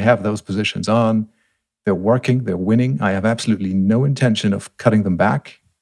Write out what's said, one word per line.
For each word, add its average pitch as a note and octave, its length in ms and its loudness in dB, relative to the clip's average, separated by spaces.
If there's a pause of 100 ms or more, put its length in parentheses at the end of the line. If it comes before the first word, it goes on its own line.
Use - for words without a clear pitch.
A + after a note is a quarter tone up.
have G#2+ 140 2
those G#2 180 -4
positions F#2+ 460 -6
on. A2 400 2 (560)
They're G2+ 100 0 (200)
working, B2+ 320 0
they're F#2 260 -4
winning. B2+ 300 0
I G2 100 0
have F#2+ 140 -2
absolutely G#2+ 480 -2
no G#2+ 320 2
intention A#2+ 480 0
of - 240 -8
cutting G#2+ 260 2
them F#2 140 0
back A2 420 -2 (220)